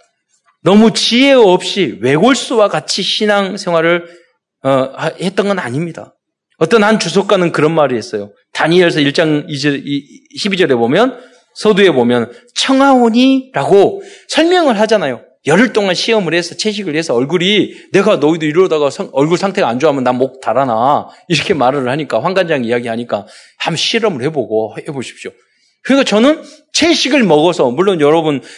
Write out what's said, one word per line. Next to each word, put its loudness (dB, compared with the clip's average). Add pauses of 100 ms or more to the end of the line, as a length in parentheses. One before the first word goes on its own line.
(640)
너무 4
지혜 2
없이 2
외골수와 2
같이 -6
신앙 -2
생활을, -2 (560)
어, -2 (240)
하-, -6
했던 -2
건 -2
아닙니다. -8 (440)
어떤 2
한 2
주석가는 0
그런 0
말을 0
했어요. -8 (200)
다니엘서 2
일 0
장 0
이 -8
절, -2
이, -10 (140)
십이 -6
절에 2
보면, 0 (360)
서두에 2
보면 0 (240)
청하오니라고 2 (260)
설명을 2
하잖아요. 0 (240)
열흘 2
동안 0
시험을 -2
해서 -2
채식을 -6
해서 -2
얼굴이, 0 (200)
"내가 2
너희도 0
이러다가 2
상-, -10
얼굴 2
상태가 -2
안 -2
좋아하면 0
난 0
목 -4
달아나." 0 (200)
이렇게 -2
말을 -2
하니까, -4
환관장 -2
이야기하니까 -6 (320)
"한번 -4
실험을 -2
해보고 -4 (100)
해보십시오." -12 (520)
그러니까 2
저는 2 (320)
채식을 0
먹어서, 2
물론 0
여러분 2 (180)